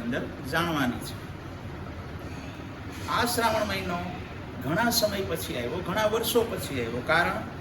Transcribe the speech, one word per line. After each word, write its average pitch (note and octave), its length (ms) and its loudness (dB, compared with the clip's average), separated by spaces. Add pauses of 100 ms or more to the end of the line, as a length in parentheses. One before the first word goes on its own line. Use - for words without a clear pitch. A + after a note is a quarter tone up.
અંદર C3 180 0 (320)
જાણવાની D3+ 540 2
છે. - 60 -8 (2000)
આ A3+ 80 2 (100)
શ્રાવણ A3 380 4
મહિનો F#3 260 -2 (680)
ઘણા A3 320 4
સમય G3+ 320 2
પછી E3 280 -2
આવ્યો, D#3 280 -2
ઘણા G#3+ 260 4
વર્ષો A#3 280 4 (100)
પછી D#3 320 -2
આવ્યો, A#2 260 -2
કારણ F3+ 340 4 (180)